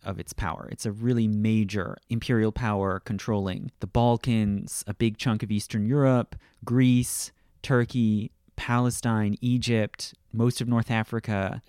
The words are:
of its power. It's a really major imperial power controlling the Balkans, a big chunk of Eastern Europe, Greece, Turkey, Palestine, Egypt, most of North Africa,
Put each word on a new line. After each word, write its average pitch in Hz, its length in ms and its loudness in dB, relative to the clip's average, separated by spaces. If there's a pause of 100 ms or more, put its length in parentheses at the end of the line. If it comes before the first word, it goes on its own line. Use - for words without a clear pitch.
of 95 160 -8
its - 120 -12
power. - 400 -6
It's - 140 -8
a 110 60 -2
really 113 360 2
major 107 680 0 (120)
imperial 110 420 0
power 98 480 -2
controlling 98 800 -4
the 107 80 -6
Balkans, 113 1000 0
a 104 60 -6
big 110 240 0
chunk 110 260 0
of 104 80 -4
Eastern 104 340 -2
Europe, 131 500 2 (280)
Greece, 123 680 2 (320)
Turkey, 117 680 2 (240)
Palestine, 117 840 0
Egypt, 117 720 0 (200)
most 117 280 0
of 117 80 -2
North 117 200 2
Africa, 110 800 -2